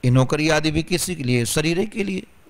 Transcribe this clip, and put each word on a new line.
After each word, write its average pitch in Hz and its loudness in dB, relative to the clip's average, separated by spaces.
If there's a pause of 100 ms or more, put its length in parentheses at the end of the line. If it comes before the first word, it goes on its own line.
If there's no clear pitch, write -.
ये 127 4
नौकरी 143 2
आदि 156 2
भी 156 -2
किसी 180 -4
के 156 -10
लिए? 123 2
शरीर 165 -2
के 214 -6
लिए। 196 -6 (220)